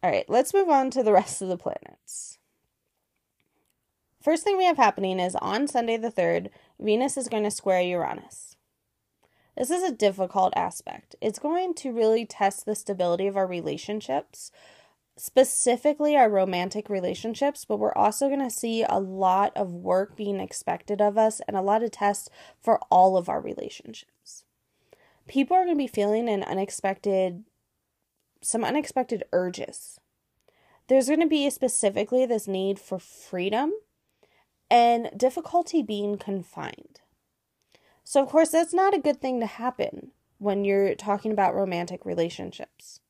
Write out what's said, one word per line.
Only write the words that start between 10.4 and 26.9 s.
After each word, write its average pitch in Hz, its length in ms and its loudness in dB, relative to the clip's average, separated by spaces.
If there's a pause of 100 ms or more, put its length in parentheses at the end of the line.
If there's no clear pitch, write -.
aspect. - 640 -8
It's 214 180 -4
going 349 360 -2
to 269 180 -8
really 226 320 2
test 202 400 -4
the 214 100 -4
stability 185 520 -2
of 196 100 -2
our 190 100 0
relationships, 180 1040 -6 (680)
specifically 294 1000 2
our 240 140 8
romantic 190 580 0
relationships, 208 800 -4
but 208 120 -2
we're 214 140 0
also 214 380 2
gonna 277 180 -2
see 226 360 -2
a - 140 2
lot 190 560 2
of 196 160 -4
work 180 460 -2
being 202 240 -4
expected 190 640 -4
of 208 160 2
us 220 280 2
and 202 120 -4
a 185 40 -2
lot 208 200 2
of 226 80 -4
tests 202 400 -2 (280)
for - 200 2 (120)
all 185 280 6
of 175 100 -4
our - 120 -2
relationships. - 1040 -14 (840)
People 277 300 2
are 370 60 4
gonna 349 120 0
be 285 100 -2
feeling 214 400 0
an 208 160 0
unexpected, 190 1040 -2 (960)